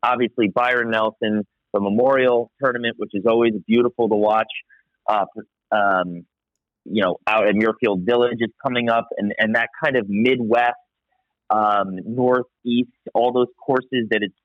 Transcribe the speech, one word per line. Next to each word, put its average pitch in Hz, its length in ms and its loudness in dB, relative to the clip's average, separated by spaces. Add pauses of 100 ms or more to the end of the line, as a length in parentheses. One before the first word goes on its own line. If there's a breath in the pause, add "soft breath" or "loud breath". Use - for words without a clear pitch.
Obviously, 120 440 0
Byron 120 440 0
Nelson, 110 520 -2 (300)
the 104 60 0
Memorial 120 720 2 (100)
Tournament, 120 360 -4
which 107 180 -8
is 95 120 -6
always 117 260 4 (120)
beautiful 117 440 2
to 107 60 2
watch, 107 320 2 (640 soft breath)
uh, 101 160 2 (460)
um, 92 540 0 (600)
you 101 180 -2
know, 90 220 0
out 107 220 2
at 104 80 2
Muirfield 110 500 0
Village 120 340 0
is 113 120 -4 (120)
coming 123 260 -2
up, 113 180 0 (100)
and, 101 220 -4
and 110 160 0
that 120 140 -2 (140)
kind 139 140 0
of 104 100 -2
Midwest, 120 680 0 (760)
um, 104 560 0
Northeast, 123 880 -2 (240)
all 120 180 2
those 123 140 2 (180)
courses 127 460 -2
that 107 100 0
it's 98 240 -6